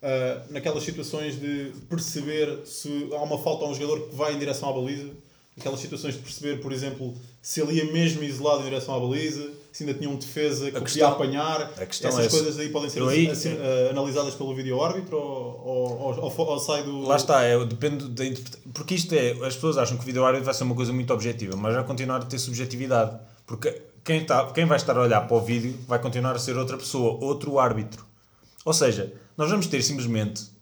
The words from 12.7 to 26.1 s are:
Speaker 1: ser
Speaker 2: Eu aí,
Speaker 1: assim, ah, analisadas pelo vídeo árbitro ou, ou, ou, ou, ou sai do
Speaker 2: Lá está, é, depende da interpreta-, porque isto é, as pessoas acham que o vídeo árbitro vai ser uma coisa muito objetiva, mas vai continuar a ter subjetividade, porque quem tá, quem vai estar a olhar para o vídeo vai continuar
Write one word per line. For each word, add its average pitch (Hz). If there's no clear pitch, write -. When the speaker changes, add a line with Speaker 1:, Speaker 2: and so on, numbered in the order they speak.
Speaker 1:
ser 123
Speaker 2:
Eu 127
aí, 156
Speaker 1:
assim, -
ah, 131
analisadas 139
pelo 135
vídeo 131
árbitro 180
ou, 127
ou, 123
ou, -
ou, 160
ou 143
sai 147
do 139
Speaker 2:
Lá 135
está, 139
é, 120
depende 143
da 123
interpreta-, -
porque 185
isto 170
é, 123
as 127
pessoas 156
acham 120
que 120
o -
vídeo 127
árbitro 131
vai 131
ser 131
uma 123
coisa 120
muito 127
objetiva, 110
mas 107
vai 127
continuar 127
a 123
ter 127
subjetividade, 123
porque 120
quem 160
tá, 131
quem 165
vai 156
estar 131
a 127
olhar 110
para 120
o -
vídeo 120
vai 120
continuar 123